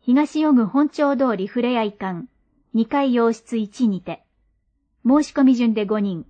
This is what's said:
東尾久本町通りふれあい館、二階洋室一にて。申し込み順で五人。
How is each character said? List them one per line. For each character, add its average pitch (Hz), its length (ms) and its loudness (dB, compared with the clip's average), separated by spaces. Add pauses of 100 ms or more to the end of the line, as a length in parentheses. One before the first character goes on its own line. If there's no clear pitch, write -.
東 302 440 0
尾 302 80 4
久 240 140 4
本 277 220 0
町 285 280 -2
通 247 200 0
り 185 100 -6
ふ 240 160 -4
れ 240 160 -2
あ 220 60 -2
い 202 80 -6
館、 190 340 -10 (480)
二 226 120 0
階 277 280 0
洋 233 180 2
室 - 240 -10
一 220 300 -4
に 190 140 -2
て。 - 240 -14 (840)
申 285 160 4
し - 100 -8
込 285 120 2
み 262 100 6
順 233 200 0
で 208 120 -2
五 214 140 -2
人。 185 300 -6